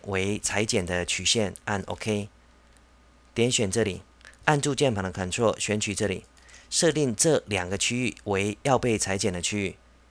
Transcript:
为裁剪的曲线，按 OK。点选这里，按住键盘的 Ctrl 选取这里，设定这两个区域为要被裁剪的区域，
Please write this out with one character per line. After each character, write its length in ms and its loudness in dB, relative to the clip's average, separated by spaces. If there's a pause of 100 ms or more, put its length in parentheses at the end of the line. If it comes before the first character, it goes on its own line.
为 340 0
裁 260 -2
剪 220 0
的 180 -2
曲 220 -4
线， 260 2 (140)
按 160 -2
OK。 480 -4 (1040)
点 180 2
选 180 2
这 120 2
里， 180 -2 (460)
按 120 4
住 160 0
键 200 2
盘 100 -2
的 80 -4
Ctrl 460 0
选 200 0
取 160 -2
这 120 -2
里， 180 -4 (460)
设 200 4
定 240 0
这 320 4
两 220 -2
个 80 -2
区 300 0
域 180 -4
为 380 0
要 160 4
被 180 2
裁 220 -2
剪 120 0
的 120 -6
区 220 -2
域， 120 -6 (340)